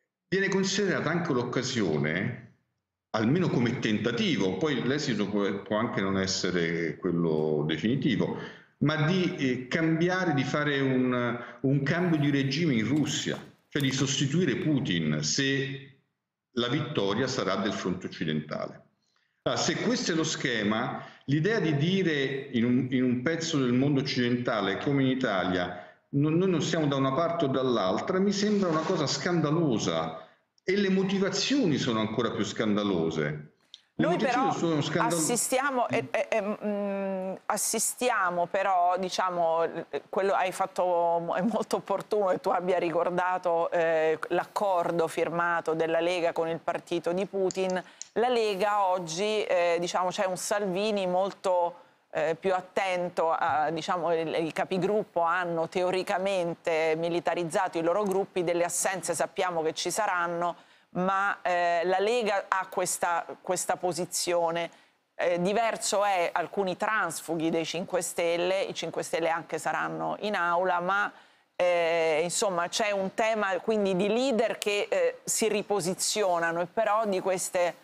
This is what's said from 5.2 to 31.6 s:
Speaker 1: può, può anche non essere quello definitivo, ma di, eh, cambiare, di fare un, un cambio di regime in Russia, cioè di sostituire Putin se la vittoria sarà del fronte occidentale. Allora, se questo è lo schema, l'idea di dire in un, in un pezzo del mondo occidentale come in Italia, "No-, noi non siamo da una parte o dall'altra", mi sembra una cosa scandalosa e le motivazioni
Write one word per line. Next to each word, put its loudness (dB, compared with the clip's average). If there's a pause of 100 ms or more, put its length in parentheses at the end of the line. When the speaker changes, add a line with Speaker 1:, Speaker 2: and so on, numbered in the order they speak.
Speaker 1:
può, -2
può -2
anche -2
non 0
essere 0
quello 0
definitivo, 0 (400)
ma 2
di, 0
eh, -2
cambiare, 0
di 2
fare 0
un, 0 (220)
un 2
cambio 2
di 2
regime 2
in 2
Russia, 0 (320)
cioè -2
di 2
sostituire 0
Putin 0
se -2 (540)
la 0
vittoria 0
sarà -2
del 0
fronte -4
occidentale. -6 (580)
Allora, 0
se 0
questo -2
è 0
lo 0
schema, -2 (220)
l'idea 2
di 2
dire 0
in 2
un, 2
in 2
un 2
pezzo 0
del 2
mondo 4
occidentale 0
come 2
in 4
Italia, 0 (220)
"No-, 2
noi 2
non 2
siamo 0
da 0
una 2
parte 0
o 2
dall'altra", 0
mi 2
sembra 0
una 0
cosa 0
scandalosa 0 (380)
e 0
le 2
motivazioni 0